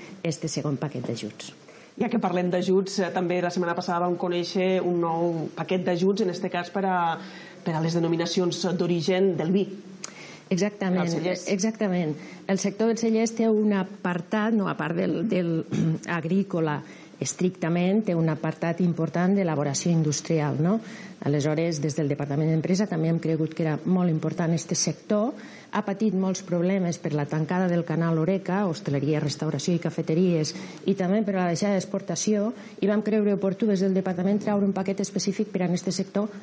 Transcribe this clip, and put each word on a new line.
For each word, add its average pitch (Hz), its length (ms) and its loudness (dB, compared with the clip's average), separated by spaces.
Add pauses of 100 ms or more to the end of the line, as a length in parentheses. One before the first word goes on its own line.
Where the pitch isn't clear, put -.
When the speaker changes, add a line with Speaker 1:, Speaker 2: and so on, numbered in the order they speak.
(220)
Speaker 1:
este 160 260 -4
segon 139 320 -2
paquet 127 260 -6
d'ajuts. - 460 -8 (480)
Speaker 2:
Ja 247 80 0
que 240 100 0
parlem 180 300 0
d'ajuts, 185 560 2
eh, 170 80 -4
també 180 320 0
la 175 80 0
setmana 175 240 0
passada 180 300 0
vam 175 100 0
conèixer 180 640 0
un 175 220 0
nou 165 520 0
paquet 180 300 -2
d'ajuts, 190 400 2
en 180 80 0
este 185 160 -4
cas 175 240 -6
per 196 160 -2
a, 185 100 2 (640)
per 160 140 -2
a 160 80 0
les 165 80 2
denominacions 170 720 0 (140)
d'origen 180 580 2
del 160 160 0
vi. 196 140 2 (840)
Speaker 1:
Exactament, 185 540 0
Speaker 2:
Els 170 100 0
cellers. 180 320 -2
Speaker 1:
exactament. 185 680 0 (340)
El 196 100 2
sector 202 300 0
dels 220 100 0
cellers 226 380 2
té 226 100 4
un 214 280 4
apartat, 190 760 -2
no, 196 160 2
a 156 80 -2
part 165 220 -2
del, 170 320 0
del 170 320 2 (220)
<clears throat> 160 360 0
agrícola, 165 600 0 (420)
estrictament, 180 840 0
té 170 100 2
un 165 100 2
apartat 160 560 -2
important 175 540 2
d'elaboració 156 560 0
industrial, 151 680 2
no? 190 180 2 (440)
Aleshores, 151 560 0
des 147 160 -2
del 151 160 0
Departament 143 400 0
d'Empresa 180 400 2
també 160 180 0
hem 165 140 2
cregut 160 320 0
que 170 80 -2
era 156 140 0 (100)
molt 180 240 4
important 156 460 0
este - 180 -2
sector. 214 560 0 (420)
Ha 208 140 0
patit 202 320 0
molts 190 260 0
problemes 175 560 0
per 156 140 -4
la 147 160 0
tancada 175 400 0
del 170 160 2
canal 165 340 0
Oreca, 190 480 0
hostaleria, 143 540 0
restauració 156 540 -2
i 170 40 0
cafeteries, 165 720 2 (340)
i 196 140 2
també 196 260 2
per 190 120 0
la 180 100 2
baixada 190 320 2
d'exportació, 202 720 -2 (320)
i 196 80 4
vam 208 160 2
creure 208 260 4
oportú 196 380 2
des 190 100 4
del 190 140 4
departament 190 480 0
traure 202 240 2
un 196 100 2
paquet 196 240 -2
específic 202 540 -2
per 185 80 0
a 175 100 2
este 180 220 0
sector, 196 320 -2 (160)